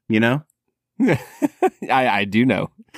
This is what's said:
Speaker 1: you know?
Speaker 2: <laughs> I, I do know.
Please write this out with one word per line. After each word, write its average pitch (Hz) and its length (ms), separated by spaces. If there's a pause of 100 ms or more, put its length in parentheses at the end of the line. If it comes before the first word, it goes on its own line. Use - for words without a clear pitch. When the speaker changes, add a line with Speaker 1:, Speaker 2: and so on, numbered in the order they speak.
Speaker 1:
you 107 100
know? 123 260 (300)
Speaker 2:
<laughs> - 260
I, 208 180 (880)
I 101 160
do 110 220
know. 95 240 (280)